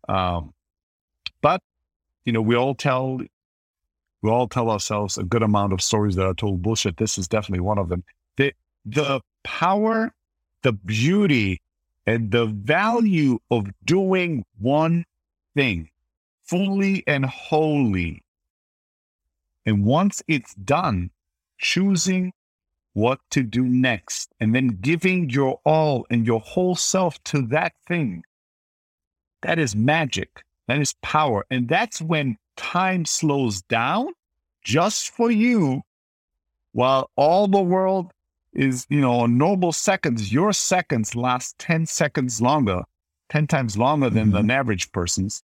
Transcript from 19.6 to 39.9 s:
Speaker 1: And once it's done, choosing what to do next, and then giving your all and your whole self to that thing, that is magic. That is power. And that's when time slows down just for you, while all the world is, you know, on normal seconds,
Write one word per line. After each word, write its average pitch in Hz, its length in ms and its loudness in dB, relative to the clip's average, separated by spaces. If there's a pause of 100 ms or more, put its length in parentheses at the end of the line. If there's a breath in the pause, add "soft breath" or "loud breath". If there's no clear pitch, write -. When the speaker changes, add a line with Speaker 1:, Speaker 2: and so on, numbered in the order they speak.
Speaker 1:
And 101 200 2
once 165 440 2
it's 147 260 -2
done, 104 560 -2 (480)
choosing 185 760 0 (600)
what 120 260 0 (120)
to 139 120 0
do 120 220 -2
next, 127 760 -2
and 110 140 2
then 131 140 2 (120)
giving 170 480 0
your 131 360 0
all 151 440 2
and 117 180 0
your 113 140 0
whole 180 360 -2
self - 480 -2
to 143 240 -2
that 156 240 -2 (160)
thing, 123 340 -4 (1200)
that 165 160 0
is 123 160 0
magic. 135 680 -2 (240)
That 135 100 0
is 143 240 -2
power. 139 480 0
And 123 180 -2
that's 190 320 -2
when 151 360 -2 (200)
time 185 480 -2
slows 135 580 0
down 147 460 -2 (540)
just 165 480 0
for 233 200 0
you, 214 520 2 (880)
while 131 440 0
all 175 320 4
the 196 120 4
world 185 520 0 (400)
is, 131 360 -2
you 147 140 2
know, 123 180 2
on 120 160 2
normal 175 360 2
seconds, 120 600 -2